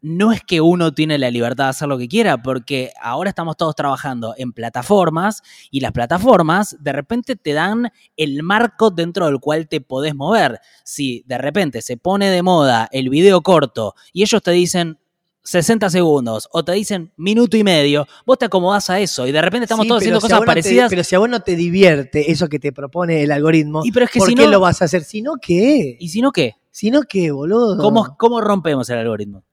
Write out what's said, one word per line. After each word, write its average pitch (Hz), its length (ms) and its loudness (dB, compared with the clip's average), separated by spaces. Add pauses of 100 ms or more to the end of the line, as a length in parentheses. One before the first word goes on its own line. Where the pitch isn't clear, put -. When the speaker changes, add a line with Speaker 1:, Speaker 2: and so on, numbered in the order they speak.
Speaker 1:
no 180 300 -4
es 220 100 -4
que 165 200 -2
uno 165 320 2
tiene 151 240 -2
la 127 120 0
libertad 120 360 -2
de 131 60 0
hacer 143 180 -6
lo 135 80 -4
que 123 100 -8
quiera, 175 340 0
porque 127 500 -6 (100)
ahora 143 280 -6
estamos 165 280 -8
todos 160 180 -2
trabajando 131 640 -6
en 127 160 -10
plataformas, 165 880 -2 (300)
y 135 100 -6
las 117 100 -4
plataformas 175 880 0
de 143 140 -4
repente 233 420 -6
te 147 180 -6
dan 208 380 -2 (240)
el 147 280 -4
marco 220 480 0
dentro 170 340 -4
del 139 140 0
cual 156 280 -4
te 151 140 -6
podés 143 340 -6
mover. 147 440 0 (260)
Si 131 420 -6
de 123 100 -6
repente 143 440 -4
se 123 160 -10
pone 196 320 -2
de 180 140 0
moda 139 480 4
el 131 180 -4
video 175 320 4
corto 139 540 0 (180)
y 175 80 -2
ellos 214 200 2
te 175 100 -2
dicen 175 480 0 (420)
sesenta 202 480 0
segundos 147 600 0
o 165 120 -2
te 175 100 -4
dicen 190 440 -6
minuto 214 400 2
y 214 60 4
medio, 147 420 2 (200)
vos 254 120 4
te 254 80 -2
acomodás 190 460 0
a 185 80 0
eso 160 260 -4
y 135 60 -2
de 151 100 2
repente 190 220 0
estamos 220 220 -2
Speaker 2:
Sí, - 20 -4
Speaker 1:
todos 233 160 2
Speaker 2:
pero 202 140 2
Speaker 1:
haciendo - 20 2
Speaker 2:
si 208 60 -4
a - 20 0
Speaker 1:
cosas 226 120 4
Speaker 2:
vos 226 60 0
no 226 80 2
te, 165 80 0
Speaker 1:
parecidas. 240 300 4
Speaker 2:
pero 175 120 -2
si - 120 -2
a 185 40 6
vos 226 100 2
no 240 100 -2
te 180 160 -2
divierte 165 760 2
eso 165 180 0
que 147 100 -6
te 143 120 -4
propone 156 520 -2
el 147 80 0
algoritmo, 151 520 2
Speaker 1:
Y 233 80 -2
pero 247 140 2
es - 60 -8
que 240 80 0
Speaker 2:
¿por 196 80 4
Speaker 1:
si 240 80 2
Speaker 2:
qué 254 80 6
Speaker 1:
no 202 80 6
Speaker 2:
lo 202 80 6
vas 180 240 2
a - 20 2
hacer? 165 180 -2
Si 214 200 -10
no, 294 180 -6
¿qué? 180 580 2
Speaker 1:
¿Y 170 100 -12
si 196 120 -4
no 262 100 2
qué? 127 260 -2 (120)
Speaker 2:
Si - 220 -4
no, 285 120 4
¿qué, 180 280 -2
boludo? 190 500 0
Speaker 1:
¿Cómo, 214 360 2
cómo 233 240 2
rompemos 160 500 -2
el 117 80 -2
algoritmo? 104 540 -6